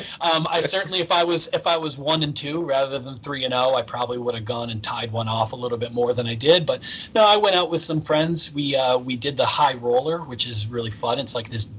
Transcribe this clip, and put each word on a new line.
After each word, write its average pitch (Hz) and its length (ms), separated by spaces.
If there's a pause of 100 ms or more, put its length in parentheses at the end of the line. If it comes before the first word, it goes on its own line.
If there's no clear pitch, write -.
(200)
Um, 160 280
I 165 120
certainly, 185 400
if 170 100
I 175 140
was, 170 280
if 165 140
I 170 100
was 151 220
one 156 240
and 147 120
two 151 300
rather 135 360
than 127 180
three 135 260
and 127 80
oh, 127 220
I 120 80
probably 123 360
would 120 180
have 110 80
gone 117 260
and 110 100
tied 117 300
one 113 160
off 113 260
a 131 40
little 123 220
bit 113 140
more 120 220
than 120 140
I 117 80
did, 156 280
but - 480
no, 220 120
I 208 120
went 202 200
out 175 140
with 165 120
some 160 180
friends. 156 540
We, 143 220
uh, 127 220
we 127 180
did 131 200
the 127 80
High 139 300
Roller, 127 460
which 127 260
is 110 220
really 117 240
fun. 120 260
It's 123 160
like 113 140
this 110 180 (120)